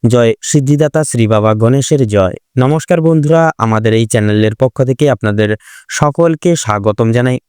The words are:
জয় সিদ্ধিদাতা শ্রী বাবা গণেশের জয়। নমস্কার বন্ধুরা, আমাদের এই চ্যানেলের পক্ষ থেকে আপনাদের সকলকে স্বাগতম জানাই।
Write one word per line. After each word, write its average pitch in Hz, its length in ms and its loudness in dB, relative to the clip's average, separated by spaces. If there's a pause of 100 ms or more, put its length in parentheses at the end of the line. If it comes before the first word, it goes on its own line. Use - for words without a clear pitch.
জয় 117 340 2
সিদ্ধিদাতা 147 600 0
শ্রী 117 240 -2
বাবা 107 260 2
গণেশের 127 540 0
জয়। 98 280 0 (220)
নমস্কার 151 440 0
বন্ধুরা, 160 560 2
আমাদের 110 360 0
এই 113 120 2
চ্যানেলের 107 500 0
পক্ষ - 280 -2
থেকে 131 260 0
আপনাদের 107 400 -2 (400)
সকলকে 165 680 0
স্বাগতম 107 560 -2
জানাই। 123 260 0 (120)